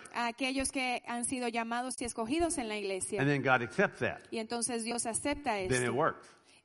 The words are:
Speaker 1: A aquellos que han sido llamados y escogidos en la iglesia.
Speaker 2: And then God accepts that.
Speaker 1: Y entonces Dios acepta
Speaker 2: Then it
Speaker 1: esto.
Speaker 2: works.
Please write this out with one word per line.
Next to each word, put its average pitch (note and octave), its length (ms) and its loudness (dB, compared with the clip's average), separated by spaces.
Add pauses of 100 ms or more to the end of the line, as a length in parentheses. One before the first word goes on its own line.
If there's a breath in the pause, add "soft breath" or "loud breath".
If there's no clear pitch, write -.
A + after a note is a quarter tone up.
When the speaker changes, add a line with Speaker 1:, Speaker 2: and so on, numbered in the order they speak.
(140)
Speaker 1:
A A#3+ 120 0
aquellos C4 440 -2
que B3+ 360 -2
han A#3+ 180 -4
sido B3 240 -2
llamados A#3 520 -2
y C4 40 -4
escogidos D4 540 0
en A#3 100 -2
la G#3+ 80 -4
iglesia. G3 440 -2
Speaker 2:
And C#3 100 4
then C#3 120 2
God B2+ 200 6
accepts F#3 380 2
that. G#2+ 200 0 (100)
Speaker 1:
Y A3+ 80 -4
entonces A#3 460 -2
Dios A#3 220 -2
acepta C#4 480 -2
Speaker 2:
Then G3 100 -2
it F#3 80 0
Speaker 1:
esto. B2 220 2
Speaker 2:
works. C#3 340 2 (360 soft breath)